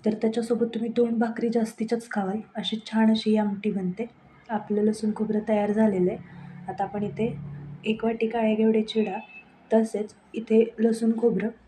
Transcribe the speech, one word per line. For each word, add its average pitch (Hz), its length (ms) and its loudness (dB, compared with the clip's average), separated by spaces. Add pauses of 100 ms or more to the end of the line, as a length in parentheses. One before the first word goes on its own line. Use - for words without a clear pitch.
तर 214 100 0
त्याच्यासोबत 233 500 0 (100)
तुम्ही 226 220 -4
दोन 233 220 2
भाकरी 233 300 0
जास्तीच्याच 233 640 -2
खावाल, 196 260 -2 (180)
अशी 214 220 -4 (100)
छान 220 240 4
अशी 220 200 2
ही 214 60 4
आमटी 202 340 0
बनते. 185 360 -4 (420)
आपलं 214 340 -2
लसूण 214 340 2
खोबरं 214 320 0
तयार 208 240 2
झालेलं 202 400 4
आहे. 247 60 -6 (540)
आता 196 120 -4
आपण 208 180 -4
इथे 220 340 -2 (480)
एक 220 200 -2
वाटी 226 240 0
काळ्या 220 260 2
घेवड्याची 220 500 2
डाळ, 202 160 -4 (520)
तसेच 220 420 0 (200)
इथे 220 440 4
लसूण 226 400 2
खोबरं 208 300 2 (200)